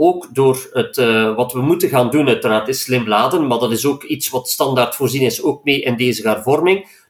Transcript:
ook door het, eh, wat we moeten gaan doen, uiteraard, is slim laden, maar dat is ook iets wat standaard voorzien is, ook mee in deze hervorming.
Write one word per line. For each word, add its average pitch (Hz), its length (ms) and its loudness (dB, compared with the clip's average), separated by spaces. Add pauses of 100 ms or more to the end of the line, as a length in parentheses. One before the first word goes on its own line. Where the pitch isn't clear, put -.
ook 175 340 0
door 131 380 2
het, - 260 -2
eh, 110 360 2
wat 123 180 -2
we 127 80 -4
moeten 165 280 2
gaan 123 220 2
doen, 143 160 2
uiteraard, 110 420 0
is 131 140 -4
slim 123 260 -2
laden, 135 380 2
maar 120 120 0
dat 117 140 0
is 113 140 -2
ook 139 160 -2
iets - 260 -6
wat - 200 -6
standaard 127 460 0
voorzien 131 280 -2
is, 120 200 0
ook - 220 -2
mee 143 160 2
in 120 160 -2
deze 113 320 0
hervorming. 151 600 0 (220)